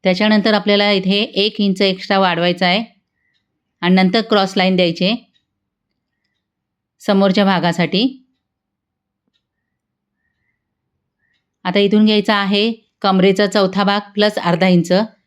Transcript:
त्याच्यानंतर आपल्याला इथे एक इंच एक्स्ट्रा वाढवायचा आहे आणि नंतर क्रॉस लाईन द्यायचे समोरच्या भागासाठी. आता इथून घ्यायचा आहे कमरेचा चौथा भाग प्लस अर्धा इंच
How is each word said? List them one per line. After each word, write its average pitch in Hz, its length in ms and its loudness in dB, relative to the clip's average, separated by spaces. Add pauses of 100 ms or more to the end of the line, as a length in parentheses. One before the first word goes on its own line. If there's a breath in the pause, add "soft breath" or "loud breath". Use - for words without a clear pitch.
त्याच्यानंतर 208 500 2
आपल्याला 202 380 0
इथे 196 300 0 (140)
एक 214 260 -4
इंच 196 220 -2
एक्स्ट्रा 190 360 -2
वाढवायचा 180 480 0
आहे 202 160 0 (960)
आणि 180 140 2
नंतर 190 280 2
क्रॉस 196 320 -2
लाईन 190 200 0
द्यायचे 180 380 -2 (1900)
समोरच्या 196 440 2
भागासाठी. 175 600 0 (3500)
आता 180 140 -2
इथून 208 260 4
घ्यायचा 214 300 2
आहे 202 360 -2 (300)
कमरेचा 190 460 2
चौथा 196 360 -2
भाग 202 300 -4
प्लस 208 240 0
अर्धा 175 300 0
इंच 175 240 2 (360)